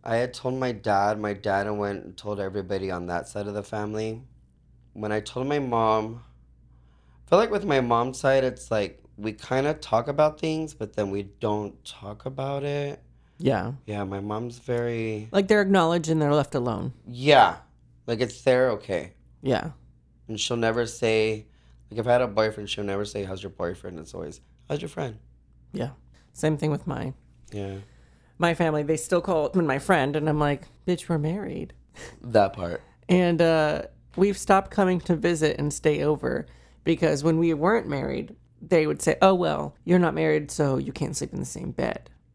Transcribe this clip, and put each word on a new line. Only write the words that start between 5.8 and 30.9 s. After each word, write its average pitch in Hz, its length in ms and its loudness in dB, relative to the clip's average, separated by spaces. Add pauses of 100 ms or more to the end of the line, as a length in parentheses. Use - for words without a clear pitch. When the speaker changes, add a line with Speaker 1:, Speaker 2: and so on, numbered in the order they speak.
Speaker 1:
I - 40 -4
feel 175 80 6
like 220 120 2
with 202 140 -2
my 143 160 2
mom's 120 380 0
side, 135 260 4
it's - 260 -6
like 104 320 -2 (140)
we 107 160 -4
kinda 135 420 -2
talk 120 340 -2
about 151 320 2
things, 160 340 -4
but 104 200 -10
then 101 160 -2
we 101 140 -4 (140)
don't 104 460 -4
talk 104 420 -14
about 139 380 -6
it. 143 360 -6 (380)
Speaker 2:
Yeah. 117 340 0 (140)
Speaker 1:
Yeah, 104 180 -4
my 98 160 -6
mom's 113 380 -6
very 113 720 -4
Speaker 2:
Like, 196 160 0
they're 208 140 4
acknowledged 170 460 2
and 160 120 2
they're 147 140 4
left 143 200 0
alone. 120 380 -4 (140)
Speaker 1:
Yeah. 123 500 6 (500)
Like, 113 140 -2
it's 120 220 -4
there, 127 300 4
okay. 92 400 -4 (300)
Speaker 2:
Yeah. 135 280 0 (580)
Speaker 1:
And 110 100 -6
she'll - 180 -2
never 117 300 2
say, 110 600 0 (440)
like, 110 100 -6
if 110 60 -2
I 120 60 4
had 123 100 6
a 123 60 0
boyfriend, 104 420 0
she'll 104 140 -6
never 101 200 -2
say, 101 200 -6
"How's 95 180 -8
your 98 80 -10
boyfriend?" 92 480 -8
It's 82 160 -16
always, 82 260 -12 (280)
"How's 147 120 -4
your 170 80 -10
friend?" 123 300 -8 (540)
Speaker 2:
Yeah. 131 180 -6 (420)
Same 156 240 -2
thing 151 140 -2
with - 160 -4
mine. 131 280 -6 (380)
Speaker 1:
Yeah. 98 260 -8 (600)
Speaker 2:
My 170 160 2
family, 156 280 2
they 151 140 2
still 175 240 0
call 160 300 0
him 175 160 2
my 135 120 2
friend, 143 380 2
and 151 120 0
I'm 151 100 2
like, 143 300 0 (180)
"Bitch, 180 220 -2